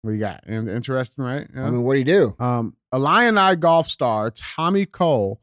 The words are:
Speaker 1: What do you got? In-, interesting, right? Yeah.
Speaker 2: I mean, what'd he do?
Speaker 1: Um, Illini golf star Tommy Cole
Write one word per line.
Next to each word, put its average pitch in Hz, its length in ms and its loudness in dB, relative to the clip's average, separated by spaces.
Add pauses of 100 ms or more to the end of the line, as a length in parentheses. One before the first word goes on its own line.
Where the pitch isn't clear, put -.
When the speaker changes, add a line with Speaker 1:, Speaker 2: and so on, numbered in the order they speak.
Speaker 1:
What 110 100 -8
do - 20 -4
you 107 60 -4
got? 104 260 -8
In-, 110 220 -6
interesting, 127 560 -6
right? 131 280 -8
Yeah. 131 120 -10
Speaker 2:
I 117 60 -2
mean, 123 120 -2
what'd 135 160 2
he 131 60 0
do? 151 340 2
Speaker 1:
Um, 120 380 -2 (160)
Illini 190 640 4
golf 165 320 2
star 113 420 -2
Tommy 185 560 -2
Cole 113 560 0